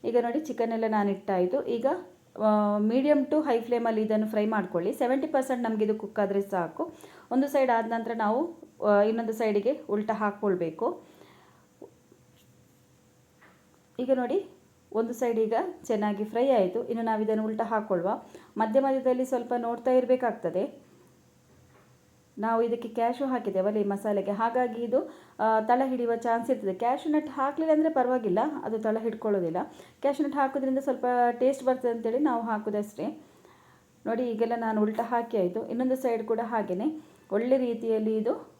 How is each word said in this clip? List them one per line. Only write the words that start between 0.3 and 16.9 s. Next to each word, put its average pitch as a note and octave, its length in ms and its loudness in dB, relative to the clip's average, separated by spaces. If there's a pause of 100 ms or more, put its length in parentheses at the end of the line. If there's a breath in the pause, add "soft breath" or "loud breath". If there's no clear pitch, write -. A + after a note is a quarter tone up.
ಚಿಕನ್ A#3 340 -4
ಎಲ್ಲ A3+ 140 -2
ನಾನು G#3 240 2
ಇಟ್ಟಾಯ್ತು. F#3+ 520 0
ಈಗ, A#3 220 -4 (540)
ಆ, G#3 400 2
medium C4 500 2
to D4+ 120 2
high B3+ 180 2
ಫ್ಲೇಮಲ್ಲಿ A3+ 420 0
ಇದನ್ನು G#3+ 260 0
ಫ್ರೈ G#3+ 180 0
ಮಾಡ್ಕೊಳ್ಳಿ. F#3+ 480 0
ಸೆವೆಂಟಿ C4 340 0
ಪರ್ಸೆಂಟ್ C4 360 0
ನಮ್ಗೆ A3 220 0
ಇದು G#3+ 100 0
ಕುಕ್ G#3 240 -8
ಆದ್ರೆ G3 220 0
ಸಾಕು. G3 520 -4 (380 loud breath)
ಒಂದು C4 160 2
ಸೈಡ್ C4+ 240 2
ಆದ A3+ 160 2
ನಂತರ A3+ 280 -4
ನಾವು, A3+ 400 0 (300)
ಆ, G3+ 160 6
ಇನ್ನೊಂದು A3+ 320 2
ಸೈಡಿಗೆ A3 460 0 (100)
ಉಲ್ಟಾ G#3+ 240 0
ಹಾಕ್ಕೊಳ್ಬೇಕು. G#3 920 -2 (3000 loud breath)
ಈಗ B3+ 160 -2
ನೋಡಿ B3+ 320 -2 (460)
ಒಂದು A3+ 200 0
ಸೈಡ್ A#3 260 0
ಈಗ A3 140 2 (300)
ಚೆನ್ನಾಗಿ G#3 400 0
ಫ್ರೈ A#3+ 260 0
ಆಯ್ತು. A3 380 2
ಇನ್ನು A#3 160 -4